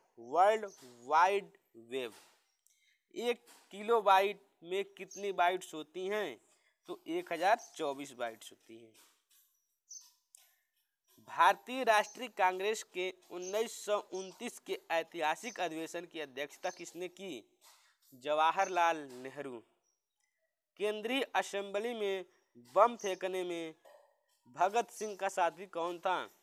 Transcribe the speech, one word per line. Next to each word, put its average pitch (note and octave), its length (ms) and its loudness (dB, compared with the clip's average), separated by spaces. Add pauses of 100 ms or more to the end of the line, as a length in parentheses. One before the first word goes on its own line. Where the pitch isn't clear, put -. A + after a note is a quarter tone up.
(180)
वर्ल्ड F#3 480 4 (380)
वाइड F3 520 4 (320)
वेब। A#2+ 260 -6 (1000)
एक A#3 320 -4 (260)
किलोबाइट G3+ 720 4 (160)
में F#3+ 220 -2 (100)
कितनी F#3+ 380 -8
बाइट्स F3+ 420 2
होती E3+ 320 -8
हैं? F#3+ 340 -4 (480)
तो F3+ 200 -10
एक F3 240 -4
हजार F#3 260 2 (180)
चौबीस C#3 360 -6
बाइट्स A#2 400 -8
होती A2+ 240 -20
हैं। A2+ 160 -20 (2250)
भारतीय G3 560 2
राष्ट्रीय G#3+ 440 2
कांग्रेस F#3+ 560 0
के F3+ 280 -6 (180)
उन्नीस F#3+ 540 -6
सौ G#3 140 0 (140)
उनतीस F#3+ 460 -10
के F#3+ 200 -8 (120)
ऐतिहासिक E3 680 -4
अधिवेशन E3 440 -6
की D#3+ 160 -12
अध्यक्षता C#3+ 500 -8
किसने F3 380 -10
की? F3 360 -12 (680)
जवाहरलाल E3 840 2 (160)
नेहरू। C3 460 -10 (1200)
केंद्रीय G#3+ 420 0 (120)
असेंबली G3+ 600 -2
में G3 300 -2 (500)
बम A3+ 220 8
फेंकने F#3 480 -4
में E3 300 -6 (840)
भगत G3+ 340 2
सिंह G#3+ 260 -8
का F#3+ 120 -2
साथी F3 400 0
कौन E3+ 300 -4
था? D#3+ 320 -2 (120)